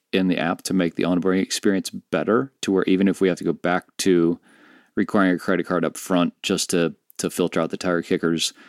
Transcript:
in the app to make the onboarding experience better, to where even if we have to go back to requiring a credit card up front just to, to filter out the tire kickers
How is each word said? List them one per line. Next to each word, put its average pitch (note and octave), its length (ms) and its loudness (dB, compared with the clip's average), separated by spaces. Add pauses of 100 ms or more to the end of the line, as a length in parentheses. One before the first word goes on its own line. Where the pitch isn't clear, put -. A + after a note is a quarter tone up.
(120)
in F#2+ 160 2
the F2+ 120 0
app F2 240 -4
to - 100 -4
make F2 220 0
the G2 80 -2
onboarding F2+ 380 0
experience - 480 -2
better, A2 600 -2 (100)
to G2+ 100 -2
where F#2+ 140 2
even F#2+ 220 4
if F2+ 140 0
we F#2+ 60 4
have F2 100 0
to - 60 -10
go E2+ 100 0
back F2 320 -2 (120)
to E2+ 420 2 (560)
requiring F#2+ 360 2
a F2 80 0
credit F2 260 -2
card E2+ 200 0
up D2+ 100 -4
front F2 380 0 (100)
just - 280 -2
to, E2+ 240 0 (220)
to F2+ 120 -4
filter E2+ 320 -2
out E2 80 -2
the G2+ 80 -8
tire F2 240 -2
kickers E2+ 520 -2 (160)